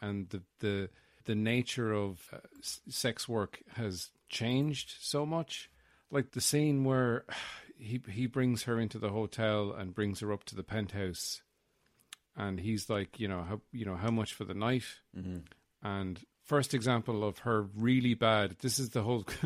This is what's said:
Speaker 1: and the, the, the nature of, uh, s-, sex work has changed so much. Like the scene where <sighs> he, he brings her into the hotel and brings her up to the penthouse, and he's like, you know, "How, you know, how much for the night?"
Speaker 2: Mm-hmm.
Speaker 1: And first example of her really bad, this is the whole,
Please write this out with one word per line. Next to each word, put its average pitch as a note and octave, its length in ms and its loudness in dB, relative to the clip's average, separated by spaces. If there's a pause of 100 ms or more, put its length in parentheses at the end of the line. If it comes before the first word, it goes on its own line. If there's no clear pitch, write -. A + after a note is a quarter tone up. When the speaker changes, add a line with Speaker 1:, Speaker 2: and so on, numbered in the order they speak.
Speaker 1:
and G2+ 300 -4
the, F#2+ 120 -6 (180)
the, G2 280 0 (380)
the A2+ 80 0
nature A2+ 580 0
of, G2+ 400 -2
uh, - 60 -12 (220)
s-, - 280 -10
sex - 400 -4
work A2 320 -2 (140)
has G2+ 360 -4 (180)
changed C3 720 0
so D3 260 -2
much. E3 440 -4 (400)
Like C#3+ 220 0
the B2+ 80 -4
scene D3 440 4
where B2+ 400 4 (280)
<sighs> - 260 -18
he, A#2+ 300 -4
he A2 180 0
brings B2 380 2
her A#2 160 2
into A2+ 180 0
the G#2+ 120 0
hotel G#2+ 600 2
and F#2 220 -8
brings G2+ 260 0
her G#2 120 -2
up G2+ 120 -4
to - 120 -14
the F#2+ 60 -4
penthouse, G2 800 -4 (920)
and G2 240 -4
he's G#2 300 -2
like, G2+ 300 -2
you G#2+ 80 0
know, F2+ 140 -2
"How, G2 180 -6 (100)
you A2+ 140 -8
know, F#2+ 120 -4
how G2+ 140 0
much A2+ 240 2
for A2 100 -6
the F#2+ 100 -6
night?" A2+ 300 0 (320)
Speaker 2:
Mm-hmm. F#2 220 -6 (440)
Speaker 1:
And G2 380 -4 (240)
first C#3+ 300 2
example A#2 500 2
of G2+ 160 -2
her A2+ 220 2
really A#2+ 520 4
bad, G#2+ 460 4
this B2+ 180 0
is B2+ 120 -2
the A#2+ 120 0
whole, A2+ 220 2 (220)